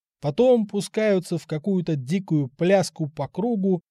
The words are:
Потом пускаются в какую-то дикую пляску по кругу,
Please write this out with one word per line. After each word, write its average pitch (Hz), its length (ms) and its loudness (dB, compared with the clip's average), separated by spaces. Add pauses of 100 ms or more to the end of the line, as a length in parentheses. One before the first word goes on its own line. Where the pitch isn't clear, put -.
(220)
Потом 226 440 4
пускаются 202 720 -2
в - 80 -8
какую-то 165 500 -2
дикую 147 540 -2
пляску 175 580 0
по 139 200 -8
кругу, 190 640 -2